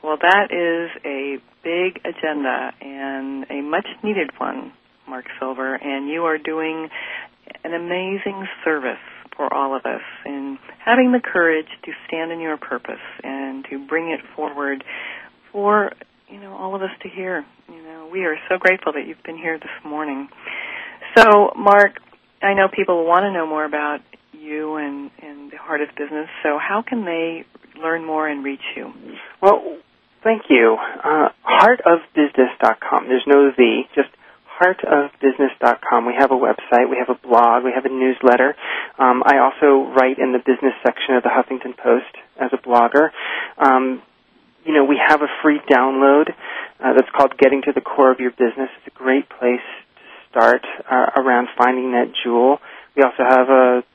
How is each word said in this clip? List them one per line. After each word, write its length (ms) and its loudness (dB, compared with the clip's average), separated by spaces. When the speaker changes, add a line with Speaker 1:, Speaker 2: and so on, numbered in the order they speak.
Speaker 1:
Well, 160 -6
that 340 2
is 400 -4
a 340 -8
big 400 -4
agenda 760 -6
and 680 -12
a 120 -10
much-needed 800 -6
one, 340 -10
Mark 160 -16
Silver, 340 -8
and 360 -10
you 160 -6
are 120 -2
doing 520 -8
an 100 -12
amazing 720 -8
service 340 -4
for 160 -6
all 200 -2
of 120 -8
us 160 -6
in 340 -12
having 300 4
the 80 0
courage 480 0
to 80 -16
stand 260 -8
in 80 -10
your 160 -6
purpose 420 -12
and 460 -12
to 180 -10
bring 220 -6
it 100 -6
forward 480 -8
for, 400 0
you 140 -20
know, 140 -20
all 200 -10
of 60 -8
us 100 -8
to 40 -14
hear. 380 -10
You 140 -20
know, 280 -20
we 140 -4
are 120 -2
so 80 0
grateful 360 0
that 140 -8
you've 160 -18
been 140 -14
here 200 -8
this 140 -16
morning. 420 -10
So, 400 6
Mark, 460 4
I 120 0
know 140 2
people 380 -2
want 160 4
to 100 -2
know 140 -4
more 180 -4
about 380 -6
you 420 -10
and, 340 -10
and 300 -20
the 60 -20
Heart 240 -6
of 140 -8
Business, 320 -8
so 140 -2
how 240 -4
can 240 -6
they 400 -6
learn 220 -4
more 240 -4
and 160 -8
reach 220 -10
you? 180 -14
Speaker 2:
Well, 380 2
thank 280 -2
you. 280 6
Uh, 520 -2
heart 420 4
of 140 6
business 460 2
dot 220 2
com. 260 -2
There's 180 0
no 260 6
the, 320 2
just 140 0
heart 380 0
of 280 0
business 380 2
dot 280 2
com. 180 2
We 120 -4
have 140 4
a 40 2
website, 540 0
we 80 -4
have 180 -2
a 120 -20
blog, 360 4
we 100 0
have 120 -4
a 40 0
newsletter. 680 2
Um, 260 2
I 140 4
also 560 4
write 240 2
in 140 0
the 80 0
business 340 0
section 320 0
of 60 4
the 80 -2
Huffington 480 -4
Post 320 0
as 140 -4
a 40 -4
blogger. 540 2
Um, 420 2
you 80 -2
know, 100 6
we 220 2
have 160 4
a 60 -2
free 260 2
download, 600 4
uh, 640 -6
that's 220 4
called 220 2
Getting 260 4
to 80 -2
the 100 -2
Core 300 2
of 80 0
Your 120 -2
Business. 380 -2
It's 80 -20
a 100 -20
great 320 -2
place 320 -2
to 720 -20
start, 340 4
uh, 320 2
around 340 2
finding 360 0
that 200 0
jewel. 360 2
We 80 6
also 200 0
have 260 4
a 340 6